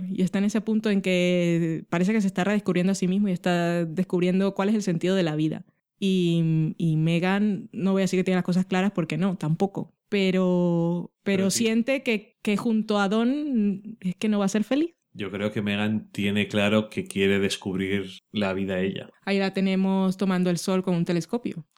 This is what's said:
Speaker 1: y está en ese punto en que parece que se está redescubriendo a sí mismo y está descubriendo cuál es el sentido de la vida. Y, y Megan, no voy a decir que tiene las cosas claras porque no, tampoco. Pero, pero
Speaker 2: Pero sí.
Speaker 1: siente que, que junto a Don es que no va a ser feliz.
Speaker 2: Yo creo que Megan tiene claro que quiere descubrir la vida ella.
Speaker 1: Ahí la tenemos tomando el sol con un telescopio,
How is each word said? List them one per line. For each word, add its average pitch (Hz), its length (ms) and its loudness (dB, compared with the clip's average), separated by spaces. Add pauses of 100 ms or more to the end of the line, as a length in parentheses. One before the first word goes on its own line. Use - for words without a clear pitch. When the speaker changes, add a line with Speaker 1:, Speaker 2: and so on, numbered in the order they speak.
Speaker 1:
y 190 120 -2
está 185 180 0
en 202 60 2
ese 208 160 0
punto 220 280 0
en 196 120 2
que 175 880 2
parece 180 240 2
que 220 80 2
se 196 60 2
está 185 180 0
redescubriendo 190 480 2
a - 20 -2
sí 185 140 0
mismo 202 180 0
y 185 60 0
está 175 500 0
descubriendo 180 720 0
cuál 196 140 0
es 220 60 2
el 214 60 0
sentido 180 340 0
de 185 80 2
la 151 120 0
vida. 156 300 -2 (340)
Y, 170 760 2
y 165 180 0
Megan, 185 760 0
no 180 180 -2
voy 190 100 2
a 190 40 2
decir 180 140 0
que 185 40 0
tiene 185 140 0
las 175 80 -2
cosas 185 200 0
claras 185 280 0
porque 156 240 -2
no, 185 200 -2
tampoco. - 560 -4 (140)
Pero, 180 1040 0 (120)
pero 196 160 0
Speaker 2:
Pero 190 120 2
sí. 233 140 0
Speaker 1:
siente 233 380 0
que, 220 380 -4
que 214 140 0
junto 214 440 0
a 196 100 2
Don 220 880 0
es 180 160 -4
que 220 140 -2
no 208 100 2
va 202 60 2
a 196 40 2
ser 214 140 0
feliz. 302 300 -2 (220)
Speaker 2:
Yo - 140 -6
creo 104 220 -2
que 110 100 -4
Megan 104 500 -2
tiene 101 360 0
claro 107 420 2
que 92 160 -6
quiere 98 320 2
descubrir 95 800 -2 (140)
la 101 220 -2
vida 95 260 -2
ella. 95 300 -4 (160)
Speaker 1:
Ahí 196 120 0
la 190 160 0
tenemos 190 640 0
tomando 180 320 0
el 175 80 0
sol 185 260 0
con 180 120 0
un 170 100 0
telescopio, 175 640 -4 (100)